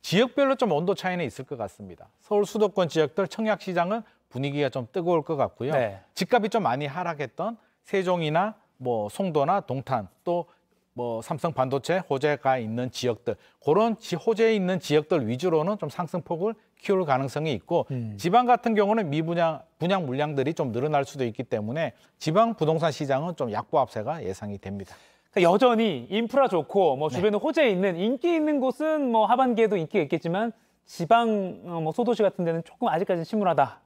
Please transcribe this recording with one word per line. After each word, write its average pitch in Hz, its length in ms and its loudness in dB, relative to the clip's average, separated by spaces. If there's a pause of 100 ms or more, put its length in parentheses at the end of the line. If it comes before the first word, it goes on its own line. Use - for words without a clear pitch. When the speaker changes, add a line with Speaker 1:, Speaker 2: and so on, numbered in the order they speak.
Speaker 1:
지역별로 262 540 2
좀 233 160 2
온도 175 220 2
차이는 180 320 -4
있을 127 180 -8
것 131 140 -10
같습니다. 98 500 -12 (140)
서울 208 240 2
수도권 196 420 0
지역들 160 400 0
청약 220 340 -2
시장은 185 420 -2 (260)
분위기가 139 400 -2
좀 123 220 -6
뜨거울 170 320 0
것 165 120 -4
같고요. 127 380 -2
Speaker 2:
네. 107 260 0 (140)
Speaker 1:
집값이 214 360 0
좀 220 140 0
많이 139 220 0
하락했던 165 720 -6 (260)
세종이나 180 720 0 (220)
뭐 117 320 -2
송도나 175 520 0
동탄 127 460 -4 (160)
또 175 340 -4 (400)
뭐 117 240 -4
삼성 165 320 -4
반도체 135 460 0 (100)
호재가 135 480 2
있는 117 320 -4
지역들, 113 460 -4 (280)
그런 208 360 2
지-, - 160 -8
호재에 226 400 2
있는 185 240 0
지역들 151 480 2
위주로는 165 500 0
좀 156 120 -6
상승폭을 180 640 -6 (240)
키울 190 260 2
가능성이 139 480 0
있고 143 380 0
Speaker 2:
음. 117 260 -6
Speaker 1:
지방 202 300 4
같은 240 260 4
경우는 208 380 2
미분양, 160 500 0 (160)
분양 180 300 0
물량들이 143 480 -2
좀 143 160 -2
늘어날 139 340 0
수도 135 180 -6
있기 117 200 -4
때문에 120 500 -4 (240)
지방 214 380 2
부동산 160 360 0
시장은 143 440 -2
좀 123 160 -4
약보합세가 127 720 -2
예상이 101 340 -8
됩니다. 98 380 -10 (340)
Speaker 2:
그러니까 175 240 4
여전히 214 560 2
인프라 233 380 0
좋고 170 480 2
뭐 151 140 -2
Speaker 1:
네. 127 60 -6
Speaker 2:
주변에 202 220 0
호재 285 320 2
있는 185 260 0
인기 240 380 0
있는 302 260 0
곳은 285 520 -2
뭐 220 160 2
하반기에도 226 500 2
인기가 165 240 -2
있겠지만 170 500 -2 (340)
지방, 208 800 0
어, 170 140 -8
뭐 156 120 -2
소도시 220 320 0
같은 185 200 0
데는 165 200 -2
조금 - 240 -6
아직까지는 175 360 0
침울하다. 160 640 0